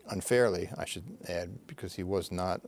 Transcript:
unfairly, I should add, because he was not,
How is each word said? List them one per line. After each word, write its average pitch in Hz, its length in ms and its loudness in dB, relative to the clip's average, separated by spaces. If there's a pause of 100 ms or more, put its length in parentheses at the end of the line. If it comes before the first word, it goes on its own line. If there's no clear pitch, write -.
unfairly, 101 680 4
I - 60 -4
should - 220 -6 (240)
add, 87 360 -4
because - 280 -8
he 95 100 -4
was 92 300 0
not, 90 340 0